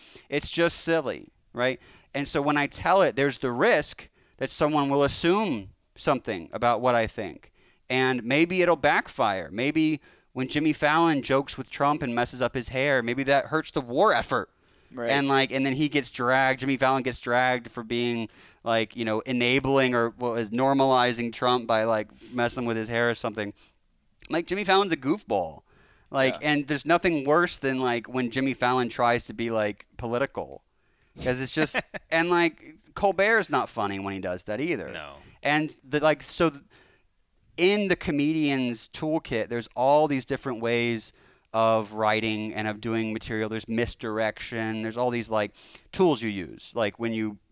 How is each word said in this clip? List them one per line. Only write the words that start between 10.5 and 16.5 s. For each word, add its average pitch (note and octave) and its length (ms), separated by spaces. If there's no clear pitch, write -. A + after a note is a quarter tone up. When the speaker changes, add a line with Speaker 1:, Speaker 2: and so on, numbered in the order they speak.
Speaker 1:
Fallon D3+ 500
jokes C3+ 360
with C3 120
Trump D3 320
and A#2+ 120
messes B2 280
up A#2+ 120
his B2+ 140
hair, C3+ 340
maybe B2+ 220
that C#3 220
hurts D#3 240
the D#3 100
war C#3+ 340
effort. A2+ 360
Speaker 2:
Right. A#2+ 180
Speaker 1:
And, C#3 180
like, C3+ 220
and C3 160
then C3 80
he D3 140
gets C#3 220
dragged, C3 500